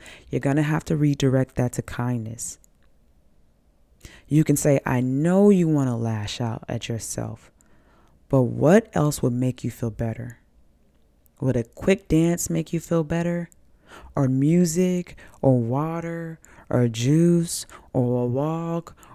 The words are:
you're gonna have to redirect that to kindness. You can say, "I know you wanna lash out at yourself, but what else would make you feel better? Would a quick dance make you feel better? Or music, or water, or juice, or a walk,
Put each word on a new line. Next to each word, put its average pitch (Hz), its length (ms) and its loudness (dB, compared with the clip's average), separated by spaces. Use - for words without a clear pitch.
you're 135 100 -2
gonna 143 220 2
have 151 240 -2
to 165 100 0
redirect 139 600 2
that 123 160 0
to 120 100 -6
kindness. 117 760 -8
You 151 160 4
can 147 140 2
say, 139 300 2
"I 123 160 2
know 170 480 4
you 180 180 4
wanna 135 300 2
lash 110 420 -4
out 117 260 -6
at - 220 -6
yourself, 113 640 -8
but 131 140 4
what 135 500 4
else 147 260 0
would 127 140 0
make 127 280 -2
you 123 80 -6
feel 117 200 -6
better? 117 480 -8
Would 127 160 0
a 117 80 -2
quick - 440 -2
dance 170 400 2
make 160 240 -4
you 165 80 -4
feel 165 240 -2
better? 170 460 -4
Or 139 100 2
music, 175 880 0
or 131 200 4
water, 165 800 -6
or 123 200 2
juice, 165 760 0
or 123 320 0
a - 20 0
walk, 165 680 -4